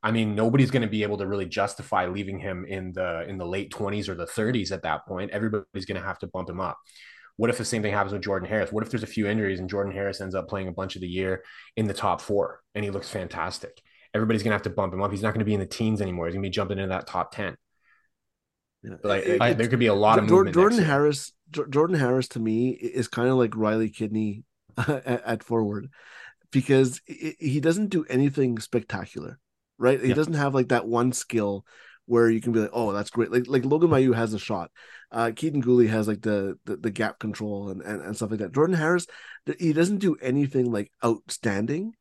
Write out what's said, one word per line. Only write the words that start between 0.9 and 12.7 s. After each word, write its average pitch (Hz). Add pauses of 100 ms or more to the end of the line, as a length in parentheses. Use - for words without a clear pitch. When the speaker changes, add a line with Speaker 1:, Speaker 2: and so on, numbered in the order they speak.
Speaker 1:
able 101
to 101
really 104
justify 101
leaving 95
him 92
in 92
the, 85
in 101
the 90
late 95
twenties 104
or 95
the 85
thirties 107
at 92
that 78
point. 95
Everybody's 104
gonna 92
have 95
to 92
bump 87
him 90
up. 90 (580)
What 117
if 120
the 113
same 110
thing 104
happens 101
with 101
Jordan 95
Harris? 104
What 107
if 110
there's 107
a -
few 104
injuries 101
and 92
Jordan 98
Harris 98
ends 95
up 92
playing 98
a 90
bunch 95
of 90
the 90
year 92 (320)
in 107
the 101
top 95
four 101 (140)